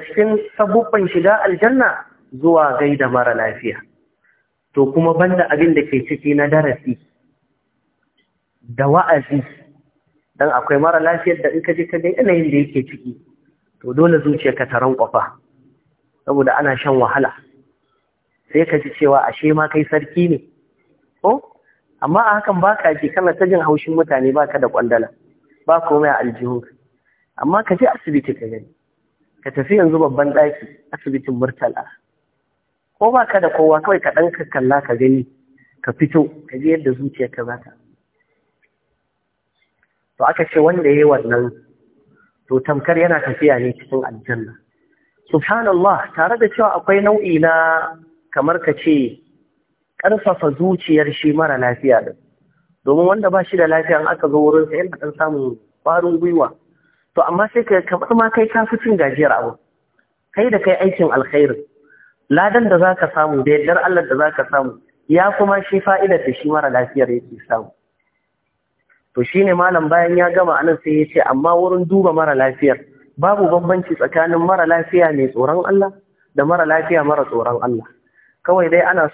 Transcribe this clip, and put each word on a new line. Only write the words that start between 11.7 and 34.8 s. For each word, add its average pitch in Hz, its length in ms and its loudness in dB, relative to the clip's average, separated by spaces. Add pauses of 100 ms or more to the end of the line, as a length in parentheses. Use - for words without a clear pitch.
je 165 120 -6
ka 175 120 -6
ga 170 120 -4
yanayin 175 420 0
da 143 60 0
yake 139 280 -2
ciki, 123 280 -16 (680)
to 123 120 -8
dole 160 280 4
zuciyarka 135 480 -2
ta 127 100 -2
rankwafa, 123 440 0 (1000)
saboda 139 320 0
ana 139 200 -2
shan 135 240 0
wahala. 127 320 -2 (1200)
Sai 160 120 2
ka 156 120 -2
ji 147 120 -8 (100)
cewa 139 260 4
ashe 151 280 -2
ma 156 140 0
kai 156 220 -2
sarki 160 400 -2
ne. 151 80 0 (840)
Ko? 226 200 0 (600)
Amma 165 200 0
a 214 200 2
hakan 190 200 -2
ba 208 160 2
ka 160 240 0
ji, 143 80 -2
kana 180 240 0
ta 185 120 -2
jin 180 160 2
haushin 156 360 -2
mutane, 135 360 0
ba 147 140 0
ka 143 120 -4
da 123 100 0
kwandala, 113 400 -2 (580)
ba 165 220 2
komai 147 200 2
a 131 120 0
aljihunka. 120 480 -8 (720)
Amma 180 220 0
ka 185 120 -4
je 254 140 0
asibiti 143 440 -4
ka - 140 -12
gani, 110 220 -14 (760)
ka 135 80 -10
tafi 143 300 -2
yanzu 160 180 4
babban 143 340 0
ɗaki, 151 320 0 (280)
asibitin 135 480 -6
Murtala. 127 440 -4 (1120)
Ko 220 120 2
ba 247 140 4
ka 208 140 0
da 170 100 2
kowa, 156 320 2
kawai 185 200 0
ka 143 120 -4
ɗan 170 180 2
ka 175 120 -10 (100)
kalla 135 280 0